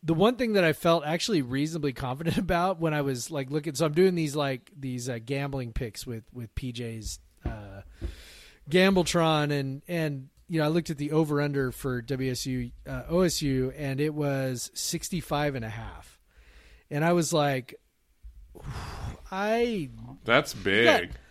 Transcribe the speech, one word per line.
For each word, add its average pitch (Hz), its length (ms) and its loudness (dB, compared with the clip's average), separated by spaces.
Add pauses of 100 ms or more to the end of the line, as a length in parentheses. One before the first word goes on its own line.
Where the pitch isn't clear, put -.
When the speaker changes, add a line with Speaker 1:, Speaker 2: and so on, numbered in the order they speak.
Speaker 1:
the 165 100 2
one 202 220 4
thing 226 180 0
that 196 100 6
I 156 100 6
felt 170 320 4
actually 170 360 0
reasonably 143 500 -2
confident 135 460 -2
<laughs> 214 100 0
about 180 320 2
when 165 140 0
I 151 80 0
was, 135 300 -2
like, 139 180 -4
looking, 151 240 -2
so 151 140 2
I'm 147 60 0
doing 180 200 6
these, 156 220 0
like, 139 340 -2 (100)
these, 127 300 -6
uh, 120 160 -4
gambling 135 480 -4
picks - 320 -6
with, 113 260 -8
with 120 220 -12
P 127 180 -6
J's, 113 480 -8 (280)
uh, 101 340 -10 (880)
Gambletron, 165 840 4
and, 139 360 -2
and, 147 420 -4 (180)
you 165 120 0
know, 151 60 4
I - 20 4
looked 165 240 0
at 143 80 -6
the 147 140 -4
over-under 147 580 2
for 123 320 -4
W 131 280 -2
S 120 140 -4
U, 127 240 -4 (180)
uh, 135 220 -8
O 170 120 4
S 175 200 2
U, 131 340 2
and 139 240 -4
it 151 140 0
was 135 600 -2
sixty-five 147 800 -2
and 117 100 -6
a 110 40 -6
half. 104 500 -14 (720)
And 147 120 0
I 170 100 4
was 170 200 2
like, 143 400 0 (840)
<sighs> - 60 -18 (680)
I 214 580 0 (360)
Speaker 2:
That's 117 280 6
Speaker 1:
you 101 300 4
got 120 180 8
Speaker 2:
big. 87 80 -8 (220)